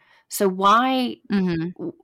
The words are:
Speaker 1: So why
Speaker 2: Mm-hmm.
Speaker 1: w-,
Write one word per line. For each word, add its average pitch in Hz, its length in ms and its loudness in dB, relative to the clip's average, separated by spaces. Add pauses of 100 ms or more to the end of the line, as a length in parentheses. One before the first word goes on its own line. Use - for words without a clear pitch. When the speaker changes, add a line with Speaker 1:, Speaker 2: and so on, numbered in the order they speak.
(300)
Speaker 1:
So - 200 0
why 233 680 2 (140)
Speaker 2:
Mm-hmm. 175 460 0
Speaker 1:
w-, - 160 -10 (100)